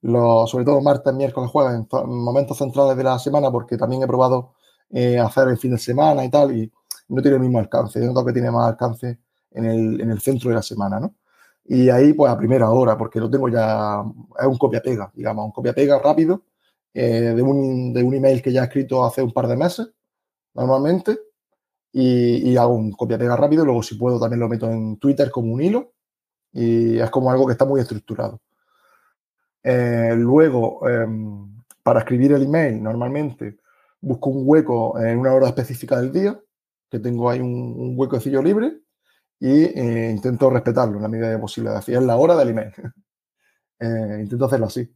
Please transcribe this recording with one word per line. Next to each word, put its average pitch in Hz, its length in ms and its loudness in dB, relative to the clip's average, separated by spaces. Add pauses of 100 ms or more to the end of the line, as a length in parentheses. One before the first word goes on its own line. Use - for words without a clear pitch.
lo, 117 460 4
sobre 127 160 -2
todo 143 160 4
martes, 139 340 2
miércoles, 131 360 -4
jueves, 131 240 2
en 113 120 -6
fa-, - 180 -4
momentos 123 540 -2
centrales 135 380 0
de 127 80 -4
la 131 140 0
semana, 143 320 0
porque 120 260 -4
también 131 260 -2
he 135 40 -2
probado, 127 480 0 (360)
eh, 123 280 0
hacer 131 300 2
el 123 80 2
fin 123 140 -4
de 120 80 -2
semana 139 460 2
y 127 60 -6
tal, 139 260 2
y 110 140 -4 (380)
no 127 140 -2
tiene 139 140 4
el 127 60 2
mismo 123 180 2
alcance. 117 400 -2
Yo 120 60 0
noto 120 180 0
que 123 80 -2
tiene 120 180 0
más 117 180 2
alcance 120 500 -6 (340)
en 113 120 -6
el, 113 360 0
en 113 100 -2
el 104 100 -2
centro 127 300 -2
de 117 60 2
la 107 60 -2
semana, 101 360 -6
¿no? 156 160 -8 (500)
Y 127 260 4
ahí, 135 220 6
pues, 147 200 4
a 113 40 -2
primera 110 340 2
hora, 113 280 2
porque 110 220 -6
lo 113 100 -4
tengo 131 180 0
ya, 107 540 -2 (380)
es 127 60 0
un 131 120 0
copia-pega, 117 560 -2
digamos, 110 320 -6
un 107 60 -10
copia-pega 131 480 0
rápido, 156 420 2 (500)
eh, 117 420 0
de 117 80 0
un, 131 520 0
de 123 80 2
un 127 120 2
email 131 280 2
que 131 100 0
ya 127 100 2
he - 20 0
escrito 127 400 -2
hace 123 180 -2
un 120 100 -2
par 123 140 -2
de 120 100 -2
meses, 175 320 -4 (680)
normalmente, 139 640 0 (720)
y, 123 580 2
y 127 60 4
hago 120 180 4
un 110 180 -2
copia-pega 120 440 -2
rápido, 151 280 2
luego 127 180 2
si 113 120 -10
puedo 120 240 -2
también 117 220 -2
lo 117 80 -2
meto 113 220 -4
en 110 280 -6
Twitter 139 320 0
como 113 240 -4
un 131 80 -4
hilo, 208 300 -2 (600)
y 117 460 0
es 117 120 -2
como 127 200 0
algo 131 160 2
que 127 60 -2
está 120 120 0
muy 135 160 0
estructurado. 107 600 -8 (1200)
Eh, 120 540 0
luego, 127 720 2
em, 110 760 -6 (200)
para 117 180 4
escribir 127 320 2
el 143 100 4
email, 143 400 0
normalmente 120 760 -6 (420)
busco 131 300 -4
un 131 140 -4
hueco 131 560 2
en 117 180 0
una 131 140 2
hora 131 160 6
específica 123 520 -4
del 131 120 -4
día, 196 260 0 (520)
que 120 80 -6
tengo 120 320 -2
ahí 127 100 -2
un, 123 380 -6
un 127 180 -6
huequecillo 135 460 -2
libre, 214 360 0 (600)
y, 139 240 4
eh, 117 460 -2
intento 123 400 2
respetarlo 117 460 0
en 104 60 -6
la 110 60 -4
medida 113 220 -2
de 110 80 -2
posible. 110 320 -6
Es 110 60 -4
decir, 123 200 -4
es 127 60 2
la 120 140 2
hora 160 200 4
del 135 140 2
email. 107 260 -6
<laughs> - 180 -16 (880)
Eh, 110 360 -4
intento 117 240 -4
hacerlo 123 220 0
así. 120 300 -8